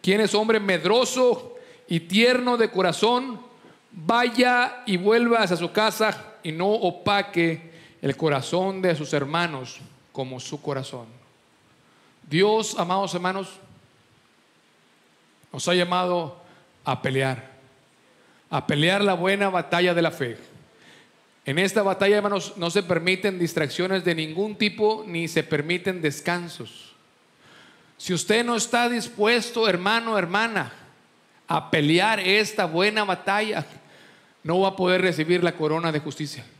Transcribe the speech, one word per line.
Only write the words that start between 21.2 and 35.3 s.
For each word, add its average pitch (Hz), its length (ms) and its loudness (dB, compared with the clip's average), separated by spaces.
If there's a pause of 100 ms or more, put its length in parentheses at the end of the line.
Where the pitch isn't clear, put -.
En 139 120 -2
esta 196 240 2
batalla, 196 360 2
hermanos, 202 400 -2
no 170 120 -2
se 196 140 0
permiten 185 560 0
distracciones 175 680 -2
de 180 80 2
ningún 160 420 -4
tipo, 214 520 0
ni 170 200 -4
se 160 160 0
permiten 175 580 -4
descansos. 165 880 -6 (1080)
Si - 160 -6
usted 214 320 0
no 240 100 0
está 240 320 0
dispuesto, 226 800 0
hermano, 214 500 0
hermana, 190 540 0 (760)
a 156 220 -2
pelear 180 520 4
esta 202 440 2
buena 202 380 0
batalla, 202 600 -2 (760)
no 175 200 0
va 190 80 4
a 190 80 -4
poder 185 240 2
recibir 170 420 2